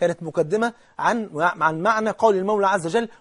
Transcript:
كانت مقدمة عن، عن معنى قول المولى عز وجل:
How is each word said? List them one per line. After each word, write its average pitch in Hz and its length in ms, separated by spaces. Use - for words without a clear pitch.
كانت 170 220
مقدمة 175 500
عن، 202 360
عن 160 480
معنى 220 280
قول 208 260
المولى 196 300
عز 190 200
وجل: 220 220